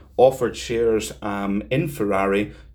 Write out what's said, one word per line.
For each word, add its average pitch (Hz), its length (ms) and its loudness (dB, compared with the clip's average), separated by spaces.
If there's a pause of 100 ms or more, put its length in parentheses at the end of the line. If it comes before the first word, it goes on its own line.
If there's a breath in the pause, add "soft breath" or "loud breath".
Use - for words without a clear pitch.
(180 loud breath)
offered 123 400 4
shares, 113 640 0
um, 101 480 -2
in 147 200 -2
Ferrari 98 640 0 (220 loud breath)